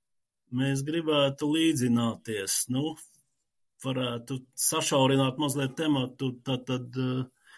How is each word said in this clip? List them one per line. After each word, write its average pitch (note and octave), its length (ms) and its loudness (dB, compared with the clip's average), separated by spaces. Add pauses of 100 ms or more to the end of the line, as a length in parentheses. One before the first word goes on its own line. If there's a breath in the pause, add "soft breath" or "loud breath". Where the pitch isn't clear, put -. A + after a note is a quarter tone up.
(520)
mēs C3+ 340 0
gribētu D3+ 640 0
līdzināties? A#2 1200 0
Nu, C#3+ 240 -2 (880)
varētu B2+ 640 -6 (100)
sašaurināt C3+ 880 2
mazliet C3+ 340 0
tematu, C3+ 680 -2
tad, B2+ 240 -4
tad, B2+ 260 -4
eh, B2+ 320 -2 (320 loud breath)